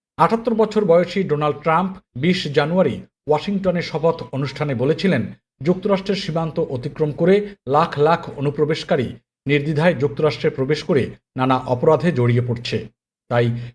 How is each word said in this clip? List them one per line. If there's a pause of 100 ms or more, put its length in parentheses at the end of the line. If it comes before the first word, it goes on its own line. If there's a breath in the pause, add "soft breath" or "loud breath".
(160)
আটাত্তর
বছর
বয়সী
ডোনাল্ড
ট্রাম্প (200)
বিশ
জানুয়ারি (260)
ওয়াশিংটনে
শপথ (100)
অনুষ্ঠানে
বলেছিলেন, (300)
যুক্তরাষ্ট্রের
সীমান্ত
অতিক্রম
করে (140)
লাখ
লাখ
অনুপ্রবেশকারী (340)
নির্দ্বিধায়
যুক্তরাষ্ট্রে
প্রবেশ
করে (260)
নানা
অপরাধে
জড়িয়ে
পড়ছে। (400)
তাই (240 loud breath)